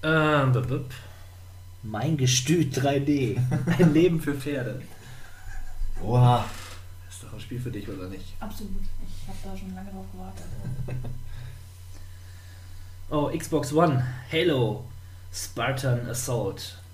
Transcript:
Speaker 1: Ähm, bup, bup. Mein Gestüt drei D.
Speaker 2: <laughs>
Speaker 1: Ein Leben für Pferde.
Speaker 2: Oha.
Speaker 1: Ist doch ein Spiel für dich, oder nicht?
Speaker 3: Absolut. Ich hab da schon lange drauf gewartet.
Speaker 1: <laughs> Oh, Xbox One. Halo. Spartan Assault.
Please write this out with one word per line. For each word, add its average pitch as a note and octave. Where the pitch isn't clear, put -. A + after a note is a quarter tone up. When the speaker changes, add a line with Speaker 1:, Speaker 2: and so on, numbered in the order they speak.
Speaker 1:
Ähm, D3+
bup, B2+
bup. -
Mein A2
Gestüt C3
drei C#3+
D. C#3
Speaker 2:
<laughs> F3
Speaker 1:
Ein D#3+
Leben E3
für C#3+
Pferde. B2+
Speaker 2:
Oha. B2
Speaker 1:
Ist -
doch -
ein G#2
Spiel -
für B2
dich, G2
oder F#2
nicht? F#2
Speaker 3:
Absolut. G3
Ich -
hab -
da F#3+
schon F#3+
lange F#3+
drauf F#3+
gewartet. F#3
Speaker 1:
<laughs> B2+
Oh, D3
Xbox C#3+
One. D3+
Halo. D#3
Spartan B2
Assault. A2+